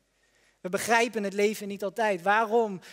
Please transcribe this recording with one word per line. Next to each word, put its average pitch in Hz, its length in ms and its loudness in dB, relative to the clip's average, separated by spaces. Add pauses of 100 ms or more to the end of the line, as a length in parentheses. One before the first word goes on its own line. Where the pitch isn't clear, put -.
(600)
We 185 80 -10
begrijpen 214 540 0
het 196 100 -4
leven 208 360 -2
niet 196 160 -8
altijd. 196 380 -2
Waarom 208 580 2 (120)